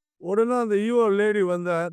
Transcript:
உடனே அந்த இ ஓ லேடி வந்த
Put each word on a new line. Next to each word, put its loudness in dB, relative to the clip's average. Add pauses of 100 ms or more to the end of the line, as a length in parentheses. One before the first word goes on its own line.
(220)
உடனே 0
அந்த 0
இ 0
ஓ 2
லேடி 2
வந்த -2 (240)